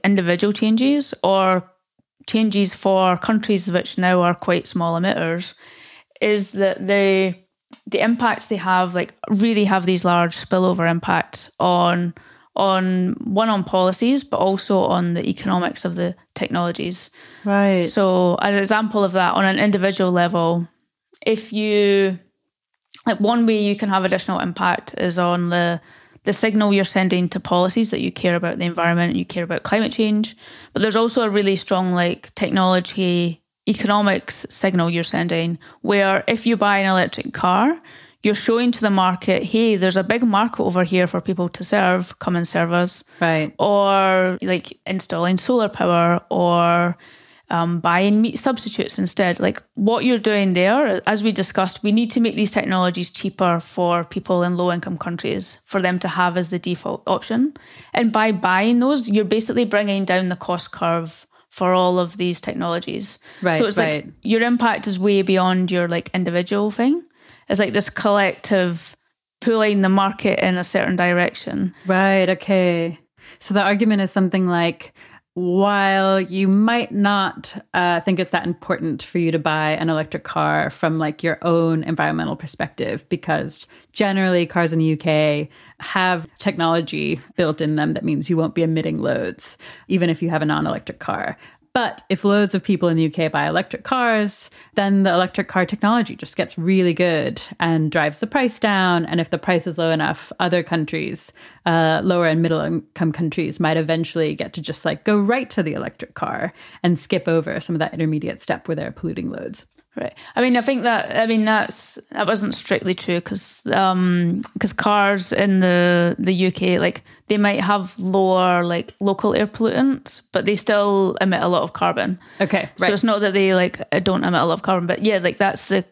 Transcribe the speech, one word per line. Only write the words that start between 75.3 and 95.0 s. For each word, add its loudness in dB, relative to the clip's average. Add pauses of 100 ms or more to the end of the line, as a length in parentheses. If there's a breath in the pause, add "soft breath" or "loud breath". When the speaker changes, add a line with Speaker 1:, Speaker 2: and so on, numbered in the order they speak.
Speaker 2:
while 2
you -2
might 2
not, 0 (200)
uh, 2
think 0
it's -4
that -2
important -4
for -6
you 0
to 0
buy 0
an -2
electric -4
car 0
from, -2
like, -4
your -2
own 2
environmental -2
perspective, -8
because -4 (260 loud breath)
generally 0
cars 0
in 0
the 2
U 2
K 0 (300 loud breath)
have -2 (100)
technology -2 (160)
built 0
in 0
them 0
that -6
means -2
you 2
won't 0
be 0
emitting -2
loads, -4 (300 loud breath)
even 2
if -2
you -2
have 0
a -2
non-electric -4
car. -6 (360 loud breath)
But -4
if -4
loads 2
of 0
people 0
in 2
the 2
U 2
K -2
buy 0
electric -4
cars, 0 (280 loud breath)
then 2